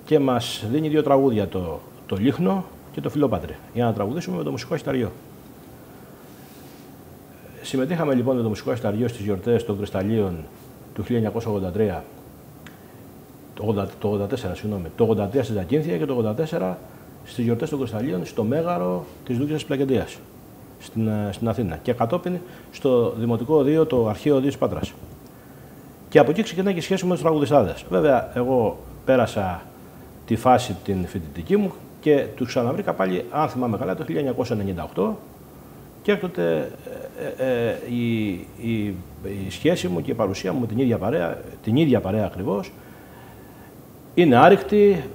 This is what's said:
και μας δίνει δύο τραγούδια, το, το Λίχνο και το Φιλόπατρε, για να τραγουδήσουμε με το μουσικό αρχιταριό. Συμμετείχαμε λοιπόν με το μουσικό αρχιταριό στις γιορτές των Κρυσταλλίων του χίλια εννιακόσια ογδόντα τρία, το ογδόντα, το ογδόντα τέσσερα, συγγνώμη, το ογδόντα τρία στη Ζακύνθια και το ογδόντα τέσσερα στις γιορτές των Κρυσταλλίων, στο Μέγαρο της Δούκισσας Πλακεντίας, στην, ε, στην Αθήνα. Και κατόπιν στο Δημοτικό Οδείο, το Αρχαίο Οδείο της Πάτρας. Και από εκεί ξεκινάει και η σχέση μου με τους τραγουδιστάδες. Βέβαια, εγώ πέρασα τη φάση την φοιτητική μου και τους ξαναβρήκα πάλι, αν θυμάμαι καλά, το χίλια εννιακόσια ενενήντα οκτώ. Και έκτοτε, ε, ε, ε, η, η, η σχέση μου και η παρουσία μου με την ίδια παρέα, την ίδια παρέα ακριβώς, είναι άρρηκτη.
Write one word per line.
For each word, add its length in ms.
και 140
μας 520
δίνει 180
δύο 140
τραγούδια, 460
το, 320
το 100
Λίχνο 480
και 80
το 100
Φιλόπατρε, 440
για 100
να 80
τραγουδήσουμε 440
με 60
το 80
μουσικό 220
αρχιταριό. 380
Συμμετείχαμε 520
λοιπόν 220
με 60
το 60
μουσικό 220
αρχιταριό 380
στις 160
γιορτές 400
των 120
Κρυσταλλίων 600
του 80
χίλια 140
εννιακόσια 340
ογδόντα 220
τρία, 320
το 80
ογδόντα, 260
το 80
ογδόντα 180
τέσσερα, 280
συγγνώμη, 320
το 80
ογδόντα 240
τρία 160
στη 80
Ζακύνθια 460
και 80
το 60
ογδόντα 220
τέσσερα 440
στις 180
γιορτές 240
των 100
Κρυσταλλίων, 480
στο 180
Μέγαρο 600
της 140
Δούκισσας 260
Πλακεντίας, 540
στην, 300
ε, 240
στην 160
Αθήνα. 340
Και 100
κατόπιν 460
στο 460
Δημοτικό 360
Οδείο, 320
το 220
Αρχαίο 280
Οδείο 120
της 100
Πάτρας. 340
Και 100
από 120
εκεί 120
ξεκινάει 300
και 60
η 40
σχέση 200
μου 60
με 60
τους 100
τραγουδιστάδες. 640
Βέβαια, 440
εγώ 440
πέρασα 580
τη 100
φάση 480
την 220
φοιτητική 500
μου 160
και 260
τους 100
ξαναβρήκα 460
πάλι, 380
αν 180
θυμάμαι 280
καλά, 180
το 100
χίλια 140
εννιακόσια 360
ενενήντα 280
οκτώ. 360
Και 100
έκτοτε, 580
ε, 60
ε, 240
ε, 80
η, 380
η, 340
η 40
σχέση 380
μου 140
και 80
η 40
παρουσία 380
μου 80
με 60
την 120
ίδια 200
παρέα, 400
την 140
ίδια 240
παρέα 240
ακριβώς, 480
είναι 220
άρρηκτη. 680